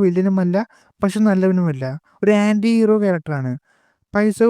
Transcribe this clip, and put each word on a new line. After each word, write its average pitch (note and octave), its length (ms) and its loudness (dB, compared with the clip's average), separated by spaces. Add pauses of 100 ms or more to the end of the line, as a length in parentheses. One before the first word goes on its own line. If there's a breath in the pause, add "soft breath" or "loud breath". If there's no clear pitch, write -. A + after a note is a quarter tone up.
വില്ലനുമല്ല, F#3 540 0 (460 soft breath)
പക്ഷെ G3+ 260 -2
നല്ലവനുമല്ല, F3+ 560 0 (380 soft breath)
ഒരു G#3 100 2 (100)
ആന്റി G#3+ 340 0
ഹീറോ G#3+ 280 2
ക്യാരക്ടറാണ്. D#3 480 -4 (600)
പൈസ G#3 240 0 (120)